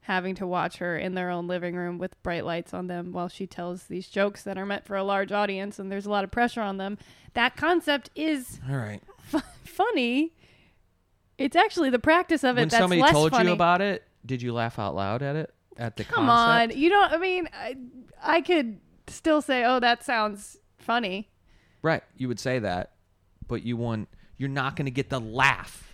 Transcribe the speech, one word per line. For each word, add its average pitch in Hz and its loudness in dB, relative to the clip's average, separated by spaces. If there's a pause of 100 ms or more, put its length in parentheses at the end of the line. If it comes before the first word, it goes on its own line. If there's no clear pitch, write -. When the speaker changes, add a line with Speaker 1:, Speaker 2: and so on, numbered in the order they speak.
Speaker 1:
having 185 -4
to 185 -8
watch 175 -4
her 175 -4
in 185 -4
their 180 -4
own 175 -6
living 175 -4
room 175 -6
with 185 -10
bright 170 -4
lights 170 -6
on 180 -8
them 175 -8
while 175 -6
she - -10
tells 180 -10
these 185 -10
jokes 202 -2
that 196 -8
are 190 -6
meant 202 -6
for 202 -6
a 190 -2
large 196 -2
audience 202 -4
and 196 -10
there's 196 -6
a 208 -4
lot 202 0
of 196 -6
pressure 240 0
on 196 -4
them, 196 -8 (380)
that 240 2
concept 311 0
is 294 -4 (100)
Speaker 2:
All 139 -2
right. 107 -8 (160)
Speaker 1:
fu-, - -4 (240)
funny. 311 0 (1040)
It's 277 0
actually 349 4
the 247 2
practice 330 4
of 254 4
it 247 2
Speaker 2:
When 233 4
Speaker 1:
that's 226 4
Speaker 2:
somebody 180 4
Speaker 1:
less 175 8
Speaker 2:
told 156 6
Speaker 1:
funny. 180 6
Speaker 2:
you 175 4
about 175 4
it, 202 -2 (200)
did 123 -4
you 120 -2
laugh 117 -2
out 98 -4
loud 98 -2
at 143 -4
it? 156 -6 (240)
At 117 -8
the - -6
Speaker 1:
Come 403 0
Speaker 2:
concept? 233 6
Speaker 1:
on. 269 -4
You 311 6
don't, 381 4
I 311 0
mean, 359 -2
I, - -10 (460)
I 320 2
could 262 0 (300)
still 302 0
say, 254 0
"Oh, 254 4
that 240 2
sounds 214 -4 (220)
funny." 214 -2 (540)
Speaker 2:
Right. 156 0 (140)
You 127 -4
would 120 -4
say 131 -2
that, 92 -4 (560)
but 120 -4
you 120 -4
won't, 113 -4 (300)
you're 135 -4
not 135 -4
gonna 139 -4
get 131 -4
the 131 -4
laugh. 113 0